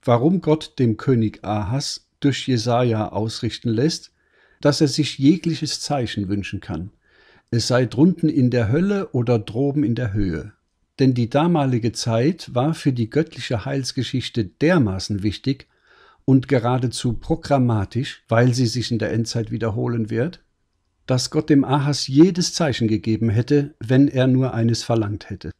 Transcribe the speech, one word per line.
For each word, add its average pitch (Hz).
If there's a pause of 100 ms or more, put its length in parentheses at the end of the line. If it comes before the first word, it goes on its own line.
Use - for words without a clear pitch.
warum 139
Gott -
dem 113
König 117
Ahas 107 (120)
durch 135
Jesaja 117
ausrichten 110
lässt, 123 (500)
dass 143
er 151
sich 139
jegliches 156
Zeichen 113
wünschen 98
kann, 90 (600)
es 117
sei 127
drunten 160
in 123
der 117
Hölle 196
oder 123
droben 139
in 120
der 110
Höhe. 98 (460)
Denn 135
die 120
damalige 135
Zeit 127
war 135
für 143
die 113
göttliche 127
Heilsgeschichte 127
dermaßen 104
wichtig 107 (580)
und 131
geradezu 123
programmatisch, 123
weil 120
sie 123
sich 113
in 117
der 101
Endzeit 113
wiederholen 113
wird, 117 (640)
dass 127
Gott 151
dem 139
Ahas 139
jedes 165
Zeichen 123
gegeben 110
hätte, 143
wenn 131
er 131
nur 127
eines 117
verlangt 107
hätte. 85